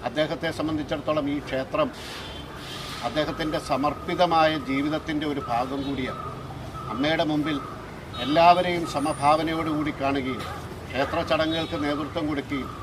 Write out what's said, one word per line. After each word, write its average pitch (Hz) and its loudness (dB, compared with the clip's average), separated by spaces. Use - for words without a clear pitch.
അദ്ദേഹത്തെ 151 0
സംബന്ധിച്ചിടത്തോളം 151 -2
ഈ - 0
ക്ഷേത്രം 135 0
അദ്ദേഹത്തിൻ്റെ 151 -2
സമർപ്പിതമായ 160 4
ജീവിതത്തിൻ്റെ 147 0
ഒരു 139 -2
ഭാഗം 127 0
കൂടിയാണ്. 131 -4
അമ്മയുടെ 156 2
മുമ്പിൽ 151 2
എല്ലാവരെയും 170 6
സമഭാവനയോടുകൂടി 151 2
കാണുകയും 135 0
ക്ഷേത്ര 139 0
ചടങ്ങുകൾക്ക് 160 0
നേതൃത്വം 147 -2
കൊടുക്കുകയും 135 -4